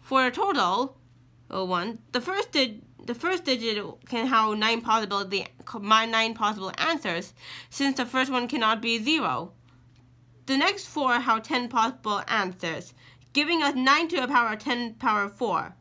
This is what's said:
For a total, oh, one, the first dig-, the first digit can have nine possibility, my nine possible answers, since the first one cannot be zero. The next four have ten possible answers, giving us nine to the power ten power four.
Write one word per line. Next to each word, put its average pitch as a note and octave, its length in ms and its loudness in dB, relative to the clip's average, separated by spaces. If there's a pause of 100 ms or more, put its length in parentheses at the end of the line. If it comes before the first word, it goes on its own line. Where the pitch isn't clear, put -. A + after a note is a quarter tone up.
For C4 260 2
a B3 40 2
total, C4 640 0 (540)
oh, F#3+ 140 -4
one, F#3 360 -4 (120)
the B3 80 0
first F#4+ 320 -4
dig-, B3+ 300 0 (240)
the A#3+ 80 -6
first F4 300 -2
digit A3 400 -2 (220)
can A#3 200 -2
have A3 300 4
nine A3 240 2
possibility, G3+ 680 0 (320)
my G#3+ 280 4
nine A3+ 280 0
possible G#3 440 -2
answers, A3 560 -2 (360)
since C#4 280 0
the B3 80 -2
first C4 260 0
one B3 160 0
cannot A3+ 320 2
be A#3 220 -2
zero. G3+ 500 0 (920)
The C4+ 100 0
next F#4+ 300 0
four C4 260 0
have A#3+ 300 2
ten B3 260 -2
possible A#3+ 580 0
answers, F3+ 680 -2 (380)
giving D#4 300 2
us C#4+ 120 2
nine C#4+ 340 4
to E4 120 -2
the B3 80 -2
power A#3 280 2
ten A#3+ 380 -4
power G#3 340 0
four. F3+ 520 -4